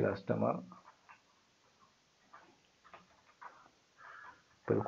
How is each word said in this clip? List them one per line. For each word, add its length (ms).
customer. 480
ഇപ്പോൾ 280